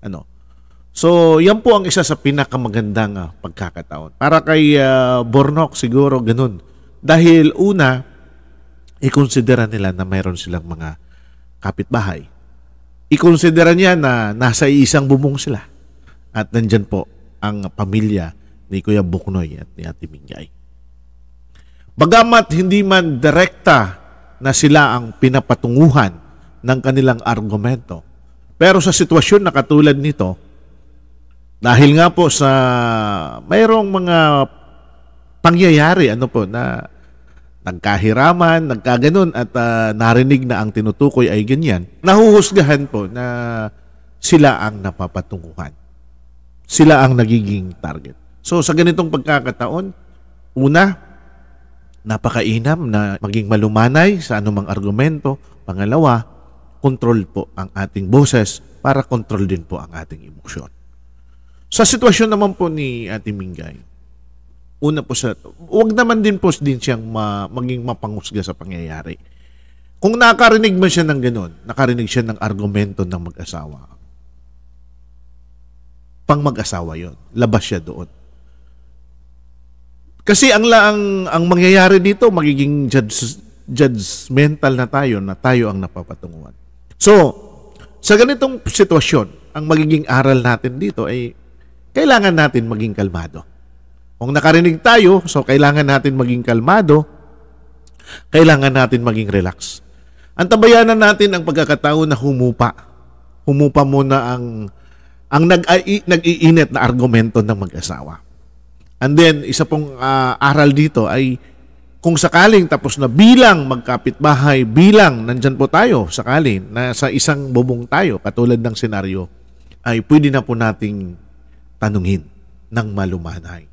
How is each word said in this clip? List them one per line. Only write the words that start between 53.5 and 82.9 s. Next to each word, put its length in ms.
sa 240
anumang 240
argumento. 720
Pangalawa, 720
control 400
po 320
ang 160
ating 400
boses 480
para 180
control 460
din 160
po 160
ang 160
ating 320
emosyon. 400
Sa 160
sitwasyon 480
naman 160
po 160
ni 400
Ate 240
Mingay, 480
una 180
po 140
sa, 240
wag 240
naman 240
din 160
po 160
din 320
siyang 180
ma-, 460
maging 320
mapanghusga 640
sa 80
pangyayari. 640
Kung 160
nakarinig 560
man 160
siya 160
ng 160
ganun, 280
nakarinig 480
siya 160
ng 160
argumento 640
ng 140
mag-asawa, 680
pang 160
mag-asawa 480
yun, 240
labas 320
siya 160
doon. 240
Kasi 320
ang 80
la-, 320
ang, 320
ang 240
mangyayari 480
dito, 320
magiging 560
judge-, 560